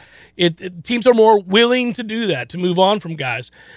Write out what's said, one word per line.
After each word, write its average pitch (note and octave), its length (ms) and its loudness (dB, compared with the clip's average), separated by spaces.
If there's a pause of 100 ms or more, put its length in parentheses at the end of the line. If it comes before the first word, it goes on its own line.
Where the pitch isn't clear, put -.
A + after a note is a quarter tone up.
(360)
it, F3 240 -2
it, F3+ 240 -14
teams A#3+ 220 -2
are B3 80 6
more A3 260 4
willing A#3 540 0
to B3 80 -10
do A3 260 -6
that, B2+ 220 -6
to - 80 -12
move F3+ 200 -2
on G3 220 2
from E3 160 -12
guys. B2+ 340 -8 (260)